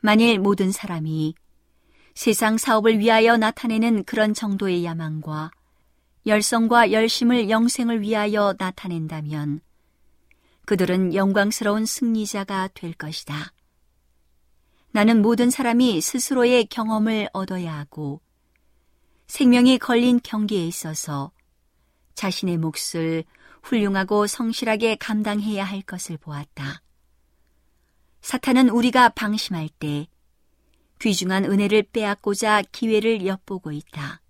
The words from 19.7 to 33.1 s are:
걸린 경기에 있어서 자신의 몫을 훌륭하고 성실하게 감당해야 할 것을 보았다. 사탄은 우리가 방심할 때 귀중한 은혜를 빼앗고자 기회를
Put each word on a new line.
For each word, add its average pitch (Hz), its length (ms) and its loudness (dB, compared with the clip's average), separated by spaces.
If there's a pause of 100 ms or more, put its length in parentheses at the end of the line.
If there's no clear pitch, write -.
걸린 240 420 2
경기에 208 460 -4
있어서 156 640 -8 (840)
자신의 180 440 -4
몫을 160 680 -4 (380)
훌륭하고 208 640 0
성실하게 226 720 -2
감당해야 208 680 -4
할 196 180 -8
것을 180 340 -12
보았다. 143 680 -12 (1400)
사탄은 254 480 2
우리가 240 420 4
방심할 208 580 -4 (100)
때 147 300 -6 (920)
귀중한 190 440 0
은혜를 202 480 2
빼앗고자 208 680 0 (100)
기회를 220 520 0